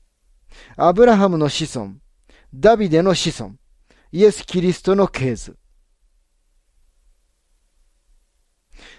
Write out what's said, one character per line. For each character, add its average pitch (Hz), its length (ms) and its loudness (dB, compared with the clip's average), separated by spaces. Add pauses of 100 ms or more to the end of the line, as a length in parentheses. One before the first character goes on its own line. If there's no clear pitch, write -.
(760)
ア 165 160 2
ブ 226 120 4
ラ 233 120 6
ハ 196 100 4
ム 175 100 -2
の 151 120 0
子 - 280 -6
孫、 98 180 -12 (580)
ダ 196 240 2
ビ 208 120 -2
デ 160 120 2
の 185 120 2
子 160 280 -4
孫、 98 140 -16 (580)
イ 165 100 0
エ 214 80 6
ス・ - 140 -8
キ 180 160 -4
リ 185 100 0
ス - 100 -8
ト 190 140 0
の 196 120 2
系 127 280 -6
図。 - 220 -18 (3500)